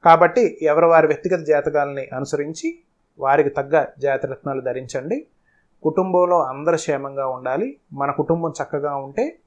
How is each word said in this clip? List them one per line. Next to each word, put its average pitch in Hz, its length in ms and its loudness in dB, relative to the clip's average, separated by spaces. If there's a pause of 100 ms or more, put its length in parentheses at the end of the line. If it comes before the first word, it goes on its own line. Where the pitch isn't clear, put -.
కాబట్టి 170 400 6 (280)
ఎవరు 160 220 4
వారి 156 180 8
వ్యక్తిగత 165 300 -2 (100)
జాతకాలని 143 540 0 (120)
అనుసరించి 147 520 -6 (500)
వారికి 139 400 2
తగ్గ 139 260 0 (200)
జాతరత్నాలు 135 640 -4
ధరించండి. 131 500 -6 (640)
కుటుంబంలో 180 540 2 (140)
అందరూ 151 320 -2
క్షేమంగా 139 420 -4 (100)
ఉండాలి. 131 320 -4 (320)
మన 139 100 -2 (100)
కుటుంబం 165 400 -4
చక్కగా 147 340 -4 (120)
ఉంటే 143 200 -4 (220)